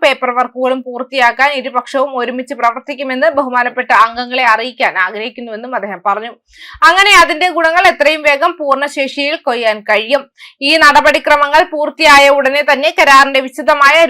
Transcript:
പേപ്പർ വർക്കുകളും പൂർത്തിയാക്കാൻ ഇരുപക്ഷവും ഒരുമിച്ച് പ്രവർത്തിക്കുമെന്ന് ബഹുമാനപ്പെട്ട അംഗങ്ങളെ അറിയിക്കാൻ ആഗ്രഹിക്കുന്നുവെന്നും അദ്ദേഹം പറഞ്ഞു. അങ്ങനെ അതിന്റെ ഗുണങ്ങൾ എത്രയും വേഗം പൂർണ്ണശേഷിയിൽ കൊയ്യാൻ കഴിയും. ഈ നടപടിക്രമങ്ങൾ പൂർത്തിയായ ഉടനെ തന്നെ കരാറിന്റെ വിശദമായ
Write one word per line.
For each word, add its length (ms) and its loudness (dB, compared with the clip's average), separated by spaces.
പേപ്പർ 360 0
വർക്കുകളും 480 -4
പൂർത്തിയാക്കാൻ 640 -2
ഇരുപക്ഷവും 600 -4
ഒരുമിച്ച് 400 -8
പ്രവർത്തിക്കുമെന്ന് 760 -2
ബഹുമാനപ്പെട്ട 520 -4
അംഗങ്ങളെ 500 -4
അറിയിക്കാൻ 400 -4
ആഗ്രഹിക്കുന്നുവെന്നും 720 -12
അദ്ദേഹം 300 -8
പറഞ്ഞു. 240 -6
അങ്ങനെ 240 4
അതിന്റെ 340 -2
ഗുണങ്ങൾ 340 2
എത്രയും 380 -2
വേഗം 300 0
പൂർണ്ണശേഷിയിൽ 760 -4
കൊയ്യാൻ 300 -2
കഴിയും. 340 0
ഈ 20 0
നടപടിക്രമങ്ങൾ 800 2
പൂർത്തിയായ 520 2
ഉടനെ 340 0
തന്നെ 180 0
കരാറിന്റെ 480 4
വിശദമായ 520 2